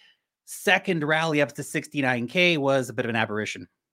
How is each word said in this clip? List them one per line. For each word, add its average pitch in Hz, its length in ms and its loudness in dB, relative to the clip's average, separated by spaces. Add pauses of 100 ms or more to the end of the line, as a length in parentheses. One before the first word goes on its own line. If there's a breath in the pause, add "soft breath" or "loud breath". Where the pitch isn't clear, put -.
(440 loud breath)
second 190 580 0
rally 156 400 2
up 135 120 0
to 143 100 -10
sixty-nine 127 640 -2
K 175 280 4
was 135 320 2
a 123 40 -10
bit 117 120 -4
of 113 40 -2
an 117 80 -2
aberration. 107 500 -2 (260)